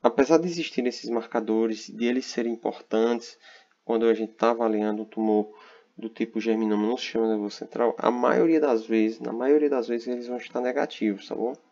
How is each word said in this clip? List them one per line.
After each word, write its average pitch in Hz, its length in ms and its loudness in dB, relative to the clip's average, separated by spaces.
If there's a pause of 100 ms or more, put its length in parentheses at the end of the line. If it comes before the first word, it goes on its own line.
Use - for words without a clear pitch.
Apesar 139 380 4
de 175 80 -2
existirem 156 420 -4
esses 117 180 -10
marcadores, 113 800 -2
de - 180 -6
eles 123 200 0
serem 117 280 -4
importantes, 113 840 -2 (480)
quando 117 220 2
a 113 80 6
gente 107 180 -6
tá 113 160 2
avaliando 107 540 0
um - 20 -8
tumor 107 480 0 (420)
do 113 140 -8
tipo 113 300 -4
germinoma 107 480 0
no 123 100 0
sistema 113 300 -2
nervoso 104 300 -2
central, 113 420 0
a 120 100 4
maioria 123 500 2
das 123 280 2
vezes, 113 320 2
na 120 120 -8
maioria 143 380 2
das 123 180 0
vezes, 117 200 -4
eles 120 180 -6
vão 123 120 -6
estar 123 240 -6
negativos, 123 640 -2
tá - 80 -6
bom? 120 180 -4 (180)